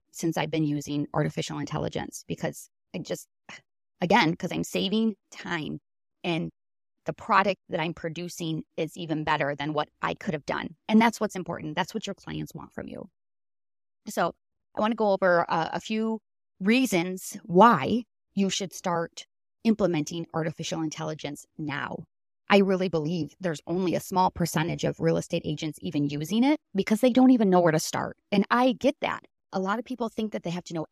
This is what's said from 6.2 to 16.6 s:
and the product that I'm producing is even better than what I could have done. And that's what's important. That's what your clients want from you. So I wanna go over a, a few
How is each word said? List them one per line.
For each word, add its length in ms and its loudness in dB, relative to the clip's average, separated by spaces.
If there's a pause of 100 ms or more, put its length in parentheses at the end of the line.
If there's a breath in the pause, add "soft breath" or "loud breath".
and 280 -2 (560)
the 60 -2
product 560 0
that 120 -4
I'm 120 -2
producing 680 -6 (160)
is 180 -4
even 280 -6
better 300 0
than 200 -6
what 140 0 (120)
I 140 -2
could 180 -6
have 140 -6
done. 300 -6 (120)
And 120 6
that's 200 2
what's 160 -4
important. 400 -8
That's 160 -2
what 140 -6
your 80 -8
clients 400 -10
want 180 -16
from 160 -10
you. 220 -14 (960)
So 260 -2 (400)
I 60 -4
wanna 140 2
go 180 2
over 360 4
a, 260 0
a 60 -6
few 400 -2 (400)